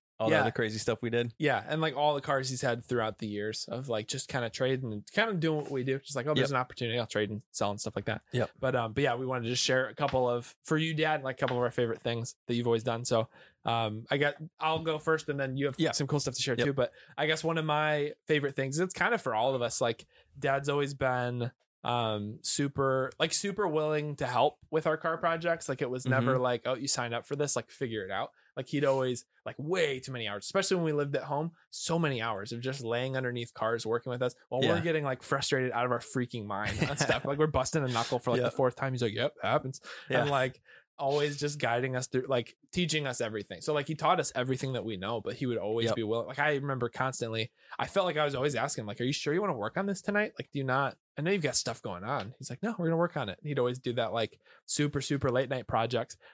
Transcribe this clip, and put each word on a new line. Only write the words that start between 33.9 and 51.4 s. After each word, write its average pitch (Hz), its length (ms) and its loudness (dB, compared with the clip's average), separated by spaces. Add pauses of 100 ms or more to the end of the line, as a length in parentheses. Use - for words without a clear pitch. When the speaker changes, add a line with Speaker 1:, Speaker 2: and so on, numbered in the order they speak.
Speaker 2:
with 123 100 -4
us 123 140 0 (140)
while 127 120 0
we're - 140 6
Speaker 1:
Yeah. 175 60 2
Speaker 2:
getting, 156 220 2
like, 131 200 -2
frustrated 135 480 2
out 120 140 2
of 123 60 2
our 120 80 4
freaking 120 460 -4
mind 101 320 -2 (120)
on - 80 -4
Speaker 1:
<laughs> - 0 -
Speaker 2:
stuff. 135 280 2
Like, 135 140 0
we're 156 80 6
busting 143 360 2
a 131 40 2
knuckle 120 320 2
for, 123 120 0
like, 120 100 4
Speaker 1:
Yeah. 123 40 2
Speaker 2:
the 117 60 0
fourth 127 240 2
time. 135 180 -2
He's 120 80 -2
like, 110 140 2
"Yep, 120 260 0
happens." 131 400 0 (280)
Speaker 1:
Yeah. 127 120 4
Speaker 2:
And, 143 80 0
like, 131 320 0 (380)
always 143 400 2
just 147 180 -2
guiding 127 380 2
us 123 100 -2
through, 127 220 0
like, 123 280 0 (160)
teaching 156 360 0
us 123 120 -4
everything. 107 420 -4
So, 156 120 0
like, 147 140 0
he 156 80 -2
taught 165 240 4
us 135 160 -2
everything 131 380 0
that 107 120 -2
we 110 120 -4
know, 104 220 -4
but - 160 -4
he 135 120 -4
would 117 100 0
always 110 300 0
Speaker 1:
Yep. 107 80 2
Speaker 2:
be 113 80 0
willing. 110 240 0
Like, 135 100 -8
I 151 160 4
remember 135 340 -2
constantly, 117 640 -2 (280)
I 127 80 -2
felt 190 180 2
like 160 120 0
I 151 60 2
was 143 120 0
always 143 200 2
asking, 120 300 -2
like, 104 160 -6
"Are - 20 0
you 131 80 2
sure 143 220 -2
you 180 80 0
wanna 180 160 -2
work 107 180 -4
on 196 120 -2
this 196 160 -2
tonight? 208 360 0
Like, - 120 -10
do 143 80 -4
you 135 40 -2
not, 131 320 0 (220)
I 143 60 -4
know 175 80 2
you've 202 100 2